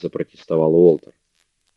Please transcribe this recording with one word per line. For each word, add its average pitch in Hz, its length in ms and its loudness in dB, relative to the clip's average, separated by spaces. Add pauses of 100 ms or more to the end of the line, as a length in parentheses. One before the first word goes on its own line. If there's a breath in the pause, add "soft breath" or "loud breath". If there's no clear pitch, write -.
запротестовал - 720 -6
Уолтер. 85 380 0 (640)